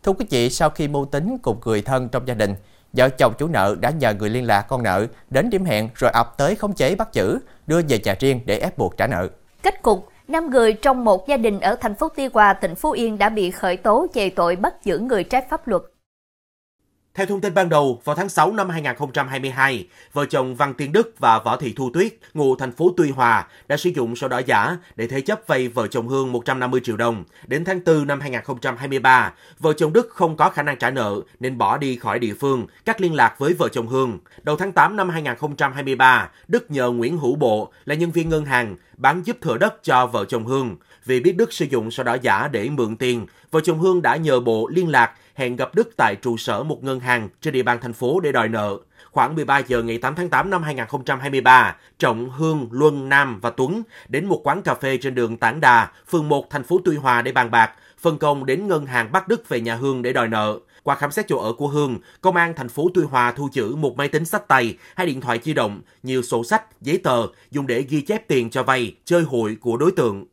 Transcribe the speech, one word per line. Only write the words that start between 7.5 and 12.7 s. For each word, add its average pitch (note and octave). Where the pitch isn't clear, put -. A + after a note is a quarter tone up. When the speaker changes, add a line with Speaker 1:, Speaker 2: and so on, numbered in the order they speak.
Speaker 1:
đưa D#3+
về B2
nhà G2
riêng C3+
để G2+
ép -
buộc G2+
trả -
nợ. F#2
Speaker 2:
Kết G4+
cục, G3+
năm D#4+
người A#3
trong B3+
một G3
gia C#4+
đình G#3+
ở G3+
thành G#3+
phố D#4+
Tuy C4+
Hòa, G#3
tỉnh F#3+